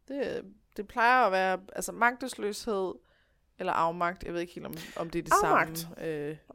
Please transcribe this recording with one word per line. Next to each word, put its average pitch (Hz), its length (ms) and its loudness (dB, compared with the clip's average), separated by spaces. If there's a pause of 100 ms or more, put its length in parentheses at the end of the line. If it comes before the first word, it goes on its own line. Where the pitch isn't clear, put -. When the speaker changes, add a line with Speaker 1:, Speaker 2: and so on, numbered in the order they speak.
Speaker 1:
Det, 233 460 -6 (240)
det 202 100 -8
plejer 247 380 6
at 196 60 4
være, 185 280 2 (140)
altså, - 180 -6
magtesløshed 208 1040 -2 (680)
eller 180 140 -2
afmagt. 170 500 0
Jeg 170 100 -8
ved 175 80 -4
ikke 175 120 -8
helt, - 120 -12
om, - 80 -10 (240)
om 170 120 -6
det 170 100 -4
er - 40 -4
det 160 100 2 (100)
Speaker 2:
Afmagt. 160 360 2
Speaker 1:
samme. 165 260 -12
Øh, 151 320 -6 (180)